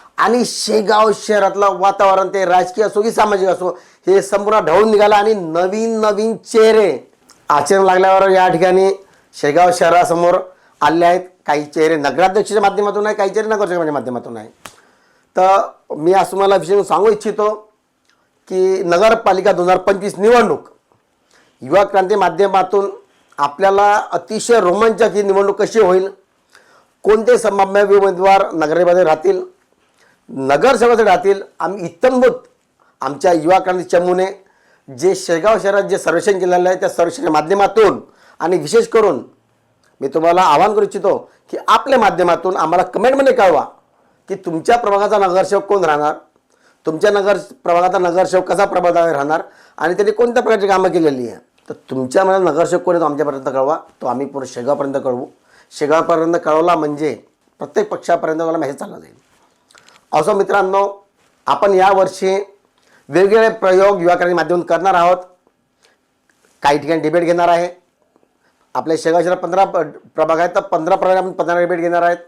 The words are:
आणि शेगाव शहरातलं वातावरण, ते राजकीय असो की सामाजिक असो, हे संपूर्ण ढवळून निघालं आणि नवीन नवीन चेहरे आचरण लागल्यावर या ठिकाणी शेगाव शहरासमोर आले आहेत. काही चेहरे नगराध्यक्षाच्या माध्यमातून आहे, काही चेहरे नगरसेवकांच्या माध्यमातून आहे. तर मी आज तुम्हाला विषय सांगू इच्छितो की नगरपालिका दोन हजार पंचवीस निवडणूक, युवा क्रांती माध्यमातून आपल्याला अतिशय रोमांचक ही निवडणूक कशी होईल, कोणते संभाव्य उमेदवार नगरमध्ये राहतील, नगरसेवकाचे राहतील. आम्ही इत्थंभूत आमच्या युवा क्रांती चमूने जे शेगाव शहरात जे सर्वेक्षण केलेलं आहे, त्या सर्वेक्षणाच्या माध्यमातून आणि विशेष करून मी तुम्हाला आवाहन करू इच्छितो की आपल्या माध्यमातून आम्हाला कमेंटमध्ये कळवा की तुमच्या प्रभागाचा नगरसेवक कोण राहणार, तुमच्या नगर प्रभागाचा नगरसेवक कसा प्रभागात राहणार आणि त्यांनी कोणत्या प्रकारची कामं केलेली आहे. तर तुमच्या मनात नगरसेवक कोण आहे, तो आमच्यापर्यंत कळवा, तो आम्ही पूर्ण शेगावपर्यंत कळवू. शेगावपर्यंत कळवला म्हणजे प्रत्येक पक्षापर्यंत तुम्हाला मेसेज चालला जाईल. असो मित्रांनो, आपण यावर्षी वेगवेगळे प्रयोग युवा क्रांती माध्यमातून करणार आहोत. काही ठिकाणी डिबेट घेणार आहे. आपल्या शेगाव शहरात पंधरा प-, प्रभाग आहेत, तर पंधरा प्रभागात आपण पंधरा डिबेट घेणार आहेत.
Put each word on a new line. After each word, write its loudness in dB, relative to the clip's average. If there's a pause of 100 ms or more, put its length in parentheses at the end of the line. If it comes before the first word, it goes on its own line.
(180)
आणि 0
शेगाव 0
शहरातलं -2
वातावरण, 0
ते -4
राजकीय 0
असो -2
की -4
सामाजिक 0
असो, -2 (360)
हे 4
संपूर्ण -2
ढवळून 2
निघालं 4
आणि 2
नवीन -4
नवीन -2
चेहरे 4 (520)
आचरण 2
लागल्यावर 4
या 4
ठिकाणी 2 (440)
शेगाव 2
शहरासमोर 2 (420)
आले 0
आहेत. 2 (260)
काही -2
चेहरे 0
नगराध्यक्षाच्या 0
माध्यमातून -2
आहे, -2
काही -2
चेहरे -4
नगरसेवकांच्या -2
माध्यमातून -8
आहे. -18 (880)
तर 0
मी -2
आज 0
तुम्हाला 0
विषय 0
सांगू 0
इच्छितो -2 (1000)
की 0
नगरपालिका 2
दोन -2
हजार 2
पंचवीस -4
निवडणूक, 2 (960)
युवा 2
क्रांती 0
माध्यमातून 0 (480)
आपल्याला 0 (260)
अतिशय 0
रोमांचक 2
ही 0
निवडणूक 0
कशी 0
होईल, 2 (960)
कोणते 2
संभाव्य 2
उमेदवार 4
नगरमध्ये 2
राहतील, 0 (840)
नगरसेवकाचे 2
राहतील. 2 (180)
आम्ही -6
इत्थंभूत 0 (540)
आमच्या -2
युवा 2
क्रांती -4
चमूने 0 (600)
जे -2
शेगाव -2
शहरात 0
जे -4
सर्वेक्षण -2
केलेलं 0
आहे, -2
त्या -2
सर्वेक्षणाच्या -2
माध्यमातून 2 (400)
आणि -2
विशेष 0
करून 0 (760)
मी -4
तुम्हाला 2
आवाहन 2
करू 0
इच्छितो -2 (340)
की -10 (120)
आपल्या 2
माध्यमातून 0
आम्हाला 0
कमेंटमध्ये 2
कळवा 2 (640)
की -8
तुमच्या -2
प्रभागाचा 0
नगरसेवक 0
कोण 0
राहणार, 0 (760)
तुमच्या 0
नगर 0 (280)
प्रभागाचा 0
नगरसेवक 0
कसा 0
प्रभागात 0
राहणार -2 (360)
आणि -2
त्यांनी 0
कोणत्या 0
प्रकारची 0
कामं 2
केलेली 0
आहे. -14 (320)
तर -14 (160)
तुमच्या -2
मनात 0
नगरसेवक 0
कोण 0
आहे, 0
तो 0
आमच्यापर्यंत -4
कळवा, -2 (260)
तो -10
आम्ही -4
पूर्ण -12
शेगावपर्यंत -6
कळवू. -6 (460)
शेगावपर्यंत 0
कळवला 0
म्हणजे -4 (460)
प्रत्येक -6
पक्षापर्यंत -4
तुम्हाला -4
मेसेज -6
चालला -16
जाईल. -20 (960)
असो 0
मित्रांनो, 0 (600)
आपण 2
यावर्षी 2 (720)
वेगवेगळे 4
प्रयोग 0
युवा 2
क्रांती 0
माध्यमातून -2
करणार 0
आहोत. 2 (1500)
काही 2
ठिकाणी -4
डिबेट 0
घेणार 0
आहे. 0 (1080)
आपल्या -2
शेगाव 0
शहरात -2
पंधरा -2
प-, -2 (260)
प्रभाग 0
आहेत, 0
तर 0
पंधरा -2
प्रभागात 0
आपण -8
पंधरा -2
डिबेट -2
घेणार 0
आहेत. 0 (120)